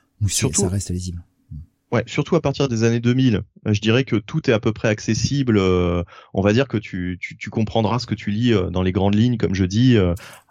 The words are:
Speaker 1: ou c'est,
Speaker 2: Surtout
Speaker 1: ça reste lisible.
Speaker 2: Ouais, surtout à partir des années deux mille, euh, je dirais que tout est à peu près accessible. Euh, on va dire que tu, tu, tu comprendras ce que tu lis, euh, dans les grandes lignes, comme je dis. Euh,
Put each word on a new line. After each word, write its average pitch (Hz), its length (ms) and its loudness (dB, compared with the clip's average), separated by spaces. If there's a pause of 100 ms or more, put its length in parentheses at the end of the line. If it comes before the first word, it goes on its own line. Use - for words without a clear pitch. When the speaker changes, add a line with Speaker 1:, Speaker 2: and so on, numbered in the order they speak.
(220)
Speaker 1:
ou 101 60 2
c'est, - 100 -4
Speaker 2:
Surtout 80 240 0
Speaker 1:
ça 92 80 0
reste 98 200 -4
lisible. 90 340 -8 (680)
Speaker 2:
Ouais, 120 160 0
surtout - 300 -2
à 123 60 2
partir 139 260 0
des 117 160 -2
années 117 160 2
deux 120 140 2
mille, 123 300 2 (220)
euh, 110 60 0
je 104 80 2
dirais 110 240 2
que 120 140 -2
tout - 320 -4
est 120 40 4
à 107 60 2
peu 113 140 0
près 113 160 -2
accessible. 113 680 0
Euh, 90 460 2 (300)
on 101 80 -2
va 101 100 4
dire 127 160 2
que - 100 -4
tu, 90 440 -6
tu, - 160 -14
tu - 120 -14
comprendras 110 500 -2
ce - 60 -8
que 110 100 -6
tu - 140 -6
lis, 117 220 0
euh, 90 180 0
dans 90 120 -2
les 92 100 0
grandes 98 240 2
lignes, 120 220 2
comme 95 180 -2
je 95 80 0
dis. 117 320 4
Euh, 90 180 4 (380)